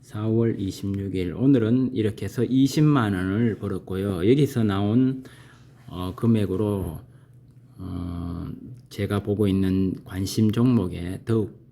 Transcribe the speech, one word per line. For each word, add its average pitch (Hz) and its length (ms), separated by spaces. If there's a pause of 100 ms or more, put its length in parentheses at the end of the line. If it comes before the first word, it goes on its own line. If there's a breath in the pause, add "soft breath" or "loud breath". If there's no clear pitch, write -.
사월 110 580
이십육 98 560
일, 90 180
오늘은 123 600
이렇게 107 300
해서 117 180
이십만 135 720
원을 98 420
벌었고요. 95 720
여기서 135 340
나온, 107 600 (640 loud breath)
어, 90 280
금액으로, 98 840 (800 soft breath)
어, 87 680 (420)
제가 101 320
보고 104 260
있는 95 560
관심 101 480
종목에 98 760
더욱 113 340 (120)